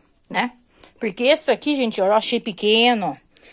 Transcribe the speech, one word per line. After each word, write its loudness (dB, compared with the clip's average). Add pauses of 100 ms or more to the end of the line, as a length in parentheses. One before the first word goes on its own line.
(280)
né? -4 (460)
Porque -6
esse 2
aqui, 0
gente, -2
eu 2
achei 0
pequeno, 0 (360)